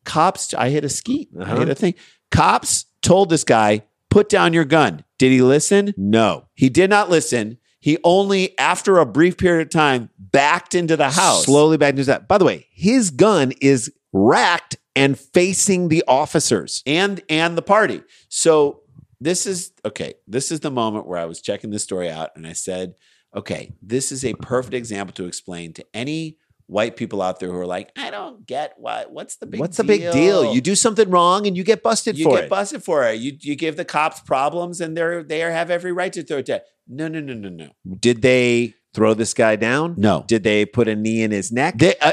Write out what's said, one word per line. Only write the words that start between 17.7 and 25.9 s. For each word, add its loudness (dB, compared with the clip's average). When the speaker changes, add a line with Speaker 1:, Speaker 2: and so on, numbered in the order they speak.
Speaker 1:
So 2
this -4
is, -8
okay, -10
this -6
is -4
the -6
moment -4
where -6
I -6
was -14
checking -8
this -8
story -6
out -10
and -20
I -16
said, -10
"Okay, -10
this -6
is -8
a -6
perfect -6
example -10
to -10
explain -14
to -20